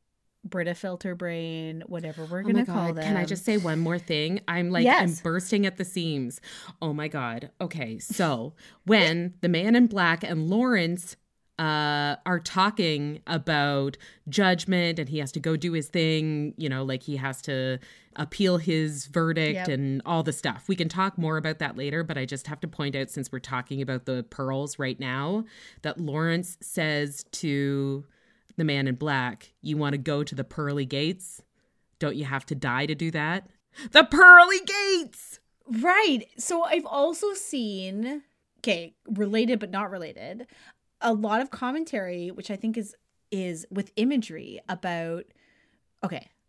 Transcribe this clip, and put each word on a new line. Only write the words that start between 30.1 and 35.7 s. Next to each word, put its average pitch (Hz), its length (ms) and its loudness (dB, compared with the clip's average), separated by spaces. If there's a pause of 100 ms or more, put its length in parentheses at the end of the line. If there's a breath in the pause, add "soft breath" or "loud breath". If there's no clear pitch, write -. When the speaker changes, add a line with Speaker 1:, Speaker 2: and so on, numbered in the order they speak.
Speaker 2:
to 143 100 -8
the 135 100 -6
pearly 143 400 -4
gates? 151 560 -6 (580)
Don't 135 180 -2
you 143 100 -6
have 135 200 -4
to 151 80 -6
die 135 300 -2
to 151 100 -4
do 160 180 -4
that?" 165 360 -4 (440 loud breath)
The 302 120 8
pearly 359 560 12
gates! 392 800 -2 (260)
Speaker 1:
Right. 277 640 2 (100)